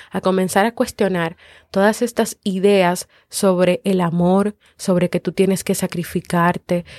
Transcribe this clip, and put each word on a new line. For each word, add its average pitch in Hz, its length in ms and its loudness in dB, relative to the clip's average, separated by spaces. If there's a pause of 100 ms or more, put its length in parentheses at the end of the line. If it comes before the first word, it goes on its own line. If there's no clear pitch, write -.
(100)
a 190 100 -6
comenzar 185 460 0
a 233 80 -4
cuestionar 185 600 -2 (340)
todas 208 320 2
estas 233 400 -2
ideas 185 680 2 (220)
sobre 180 540 2
el 190 160 0
amor, 180 560 0 (200)
sobre 175 320 0
que 175 120 -2
tú 185 100 -4
tienes 190 320 0
que 196 140 -2
sacrificarte, 175 1080 -2 (140)